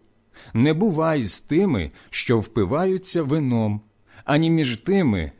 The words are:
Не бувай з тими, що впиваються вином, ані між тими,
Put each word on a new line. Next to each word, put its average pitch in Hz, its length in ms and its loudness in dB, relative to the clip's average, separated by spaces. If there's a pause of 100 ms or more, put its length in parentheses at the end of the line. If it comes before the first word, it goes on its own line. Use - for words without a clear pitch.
(540)
Не 139 200 4
бувай 160 480 0
з 98 180 -4
тими, 143 500 0 (200)
що - 280 0
впиваються 165 840 -2
вином, 123 580 0 (440)
ані 160 260 2
між 147 260 0
тими, 110 640 0